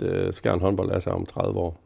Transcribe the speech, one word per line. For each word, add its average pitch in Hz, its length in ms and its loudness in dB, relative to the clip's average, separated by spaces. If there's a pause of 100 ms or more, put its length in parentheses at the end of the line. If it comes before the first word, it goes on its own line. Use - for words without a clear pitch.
øh, 92 320 0
Skjern 92 260 0
håndbold 95 300 2
er 92 100 2
sig 92 120 -2
om 90 140 -2
tredive 98 320 -2
år. 85 280 -4